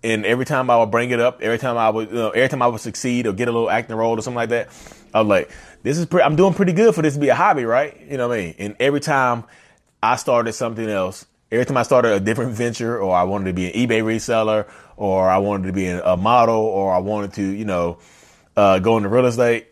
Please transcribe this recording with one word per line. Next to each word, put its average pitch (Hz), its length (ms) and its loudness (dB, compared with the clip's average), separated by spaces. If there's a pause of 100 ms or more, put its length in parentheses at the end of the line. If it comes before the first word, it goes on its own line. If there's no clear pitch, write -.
And 110 240 -2
every 123 180 0
time 131 240 -2
I 120 80 4
would 113 140 2
bring 117 200 0
it 120 100 0
up, 123 200 0
every 113 160 -2
time 120 220 -4
I 113 100 2
would, 110 220 -2
you 104 40 -10
know, 113 160 -2
every 127 200 2
time 139 100 -6
I 120 60 2
would 117 160 -2
succeed 120 440 -4
or 104 60 0
get 120 160 -2
a 117 40 -2
little 117 180 0
acting 113 260 -2
role 113 220 0
or - 20 -6
something 123 160 -8
like 117 140 -4
that, 117 180 -2 (460)
I 113 60 4
was 107 80 2
like, 98 220 2 (320)
"This 143 140 -2
is 170 80 -2
pre-, 170 160 0
I'm 151 160 2
doing 185 160 4
pretty 185 220 0
good 214 200 4
for 165 60 -2
this 151 140 0
to 147 60 -4
be 143 100 2
a - 40 6
hobby, 160 300 2
right?" 127 340 -2 (120)
You 139 80 -8
know 120 100 -2
what 120 100 -2
I 98 40 -4
mean? 82 160 -8
And 101 200 -8
every 139 220 0
time 127 440 0 (580)
I 117 140 2
started 117 360 0
something 113 340 -6
else, 98 380 -4 (260)
every 120 140 0
time 135 140 -2
I 120 40 2
started 120 300 4
a 101 80 2
different 110 320 -2
venture 117 460 -4
or 95 180 0
I 90 60 4
wanted 95 240 -2
to 92 80 -4
be 90 160 -4
an - 20 -14
eBay 113 300 0
reseller 110 680 -2 (300)
or 95 320 0
I 95 80 4
wanted 98 300 -2
to 92 40 -6
be 92 140 -2
a 90 320 0
model 117 380 4
or 98 360 0
I 90 60 2
wanted 101 360 -4
to, 104 80 -6
you 101 220 -4
know, 87 340 -2 (560)
uh, 98 260 4
go 113 180 2
into 101 100 -2
real 123 160 2
estate 117 480 0